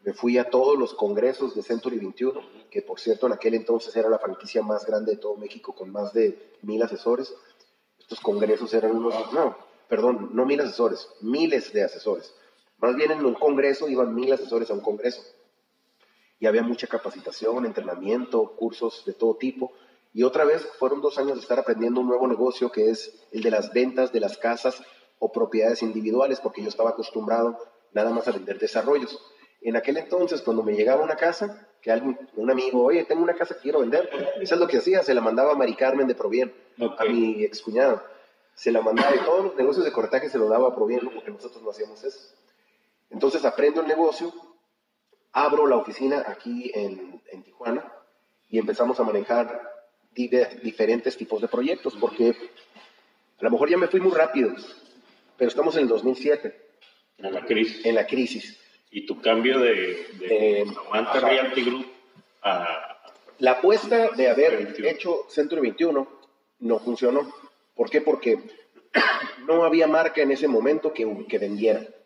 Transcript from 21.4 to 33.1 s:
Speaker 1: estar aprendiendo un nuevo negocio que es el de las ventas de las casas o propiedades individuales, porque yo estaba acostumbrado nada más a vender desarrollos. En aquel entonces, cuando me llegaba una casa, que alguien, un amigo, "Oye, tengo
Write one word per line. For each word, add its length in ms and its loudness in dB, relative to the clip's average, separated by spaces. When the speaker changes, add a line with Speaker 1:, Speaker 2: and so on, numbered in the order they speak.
Speaker 1:
estar 180 -2
aprendiendo 420 0
un 80 0
nuevo 200 2
negocio 420 0
que 200 4
es 220 -6
el 100 -6
de 80 4
las 220 0
ventas 400 2
de 80 2
las 180 -4
casas 440 -2
o 140 -2
propiedades 500 0
individuales, 580 0
porque 220 -8
yo 60 -6
estaba 220 0
acostumbrado 680 -2
nada 180 0
más 180 -2
a 40 -2
vender 260 -6
desarrollos. 600 0
En 140 -2
aquel 200 0
entonces, 460 -2
cuando 200 0
me 120 0
llegaba 280 4
una 140 -2
casa, 520 -2
que 80 -4
alguien, 280 0
un 140 0
amigo, 340 2
"Oye, 200 4
tengo 180 0